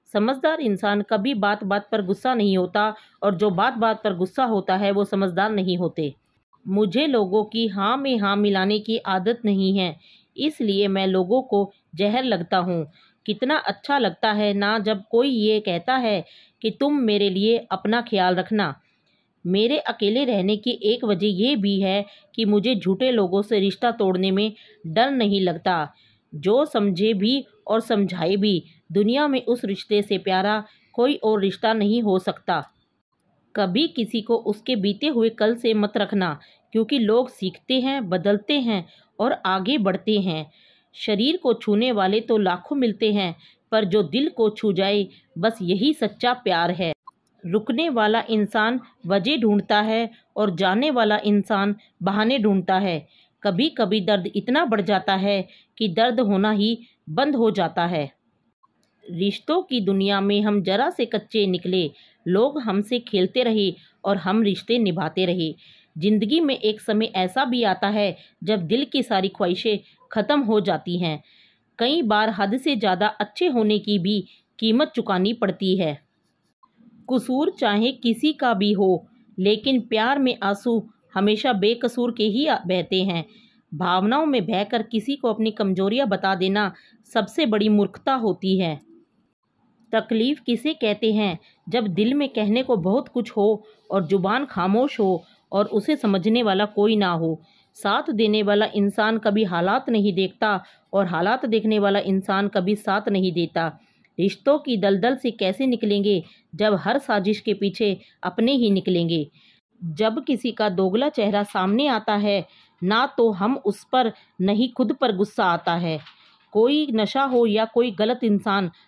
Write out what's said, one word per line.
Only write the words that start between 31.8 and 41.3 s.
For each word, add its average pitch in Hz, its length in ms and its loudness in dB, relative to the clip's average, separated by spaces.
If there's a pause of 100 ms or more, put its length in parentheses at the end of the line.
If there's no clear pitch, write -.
हो 196 180 2
सकता। 175 500 -4 (840)
कभी 208 320 0
किसी 233 340 -4
को 226 140 -2
उसके 226 400 -4
बीते 202 320 -2
हुए 233 220 2
कल 220 260 0
से 233 180 0
मत 208 240 0
रखना, 190 420 -2 (320)
क्योंकि 226 280 0
लोग 233 300 2
सीखते 247 520 -4
हैं, 262 280 -4
बदलते 202 500 0
हैं 220 280 -2 (320)
और 247 140 0 (120)
आगे 190 320 0
बढ़ते 196 420 0
हैं। 160 320 -4 (420)
शरीर 233 440 -2